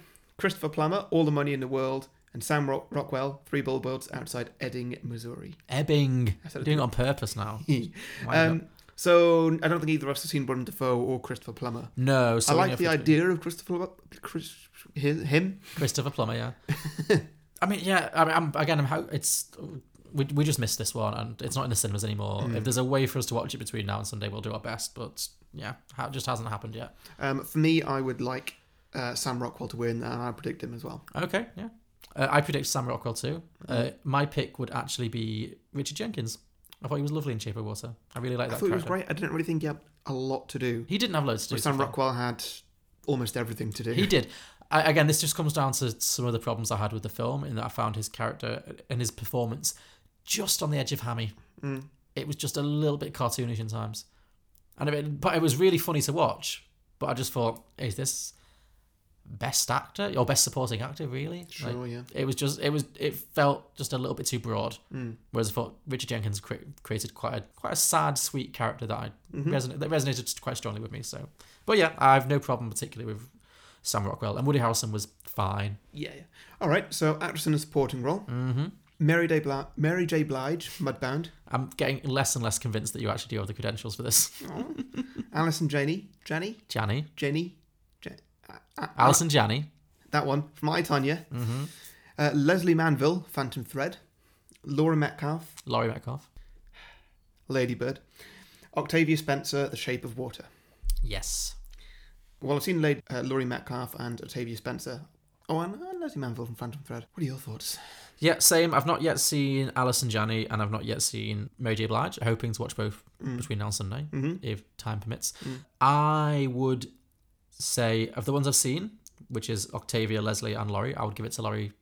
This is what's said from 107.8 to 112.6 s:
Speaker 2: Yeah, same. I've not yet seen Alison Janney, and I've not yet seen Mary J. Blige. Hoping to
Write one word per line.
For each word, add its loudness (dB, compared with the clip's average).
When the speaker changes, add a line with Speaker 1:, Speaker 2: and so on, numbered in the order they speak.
Speaker 2:
Yeah, 4
same. 6
I've 4
not 2
yet 2
seen 2
Alison 2
Janney, 2
and -2
I've 0
not -4
yet -2
seen -4
Mary 0
J. 0
Blige. 0
Hoping 0
to -6